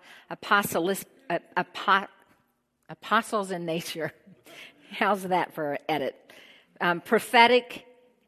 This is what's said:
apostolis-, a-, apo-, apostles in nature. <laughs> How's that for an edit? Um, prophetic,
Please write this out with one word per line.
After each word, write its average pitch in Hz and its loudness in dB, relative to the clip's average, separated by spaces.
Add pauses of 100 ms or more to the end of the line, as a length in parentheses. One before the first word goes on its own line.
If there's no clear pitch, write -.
(300)
apostolis-, 196 0 (240)
a-, 175 -2 (160)
apo-, 190 0 (800)
apostles 208 -2
in 175 -6
nature. 165 -6 (400)
<laughs> - -20
How's 196 0
that 180 -2
for 147 -4
an 143 -4 (100)
edit? 139 -4 (480)
Um, 175 2
prophetic, 240 4 (420)